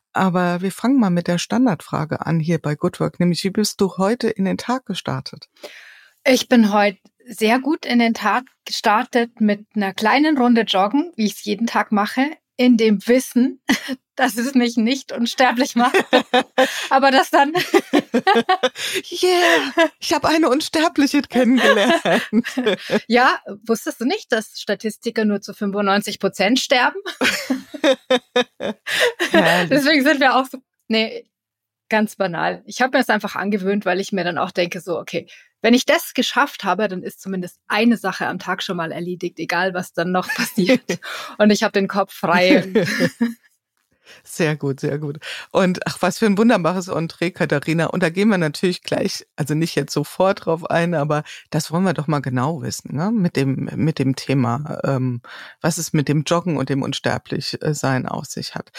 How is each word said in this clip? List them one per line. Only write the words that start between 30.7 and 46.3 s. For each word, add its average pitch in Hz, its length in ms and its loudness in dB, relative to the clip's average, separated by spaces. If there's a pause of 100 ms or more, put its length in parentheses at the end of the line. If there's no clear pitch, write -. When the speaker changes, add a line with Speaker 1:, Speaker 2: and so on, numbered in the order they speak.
Speaker 2:
nee, 220 420 -2 (600)
ganz 214 260 0
banal. 180 500 -4
Ich 208 160 -6
hab 262 120 0
mir 285 60 4
das 247 100 0
einfach 214 260 -2
angewöhnt, 202 500 -2
weil 185 140 0
ich 196 140 -6
mir 185 100 -2
dann 170 140 -4
auch 180 140 -4
denke, 175 280 -4
so, 170 180 -6
okay, - 300 -8 (340)
wenn 233 120 4
ich 254 120 4
das - 280 0
geschafft 262 500 -2
habe, 202 240 0
dann 185 140 -6
ist - 200 -12
zumindest 185 460 -8
eine 220 300 2
Sache 180 300 -4
am 170 120 -6
Tag 185 220 -6
schon 185 160 -6
mal 160 140 -6
erledigt, 175 480 -8
egal 175 340 -2
was 180 200 -8
dann 170 180 -2
noch 185 180 -2
passiert. - 540 0 (260)
Speaker 1:
<laughs> - 280 -12
Speaker 2:
Und 214 120 6
ich 208 140 2
hab 202 100 0
den 196 160 0
Kopf 196 240 -2
frei. 185 760 2
Speaker 1:
<laughs> 214 60 -4 (1300)
Sehr 156 320 -2
gut, 139 240 -4
sehr 147 200 -4
gut. 151 180 -8 (320)
Und 185 380 0
ach, - 120 -8
was 180 200 0
für 226 80 2
ein 180 100 2